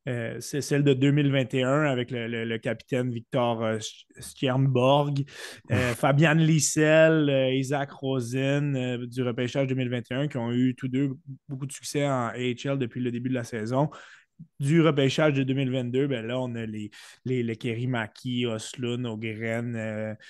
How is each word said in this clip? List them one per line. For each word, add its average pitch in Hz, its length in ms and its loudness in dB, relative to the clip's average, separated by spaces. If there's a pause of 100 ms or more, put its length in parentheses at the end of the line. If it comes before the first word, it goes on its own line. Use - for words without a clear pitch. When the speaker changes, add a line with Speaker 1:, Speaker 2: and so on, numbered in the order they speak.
Speaker 1:
Euh, 120 320 -6
c'est 135 220 -6
celle 143 220 0
de 139 100 6
deux 135 180 4
mille 143 200 4
vingt 131 220 0
et 131 100 2
un 139 200 2
avec 123 280 -2
le, 117 160 -6
le, 117 180 -4
le 113 120 -4
capitaine 123 540 -4
Victor, 117 520 0
euh, 110 140 0
Sch-, - 280 -12 (140)
Stjernborg, 135 1040 2 (480)
euh, 120 220 0
Speaker 2:
<laughs> - 20 -2
Speaker 1:
Fabian 147 380 4
Lysell, 156 960 6
euh, 131 240 2
Isaac 139 380 -2
Rosen, 135 840 -2
euh, 127 320 -4
du 123 160 -4
repêchage 123 440 0
deux 131 80 0
mille 127 140 -2
vingt 120 220 -4
et - 20 -4
un, 143 140 -2
qui 135 100 -6
ont 117 140 -2
eu 127 240 2
tous 135 120 -8
deux 135 240 0 (360)
beaucoup 135 200 -8
de 135 40 -10
succès - 360 -4
en 127 200 0
A 110 100 -6
H 123 340 -4
L 139 60 -2
depuis 123 240 -4
le 123 100 -2
début 120 180 -6
de 127 60 -2
la 120 80 -4
saison. 123 460 0 (680)
Du 151 240 4
repêchage 147 500 4
de 135 80 2
deux 131 140 0
mille 135 160 0
vingt-deux, 127 340 0
ben 123 180 -4
là, 123 160 -4
on 123 140 -4
a 117 100 -6
les, 107 280 -8 (340)
les, 127 160 -2
les 113 140 -2
Kerry 120 320 -4
Maki, 120 580 -4
Oslund, 120 640 -4
Ogren, 113 680 -6
euh, 110 380 -6 (160)